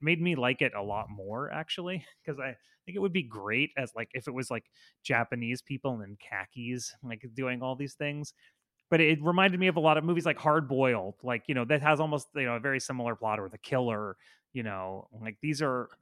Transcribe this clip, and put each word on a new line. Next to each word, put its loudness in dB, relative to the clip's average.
made 2
me 2
like 0
it 2
a -4
lot -4
more, -8
actually, -6
<laughs> -18
'cause -8
I -8
think -12
it -4
would 0
be 0
great 0
as, -4
like, -8
if -8
it -6
was, -6
like, -4
Japanese 0
people -6
in -12
khakis, -8
like, -10
doing -4
all -4
these -8
things. -6
But 6
it 6
reminded 4
me 6
of 2
a 4
lot 8
of 2
movies 0
like 0
Hard 4
Boiled, 2
like, -2
you 0
know, 2
that 4
has 6
almost, 0
you 0
know, 0
a -4
very 0
similar -2
plot, -2
or -6
The -14
Killer, 0
you -6
know, -6
like, -10
these -2
are, 0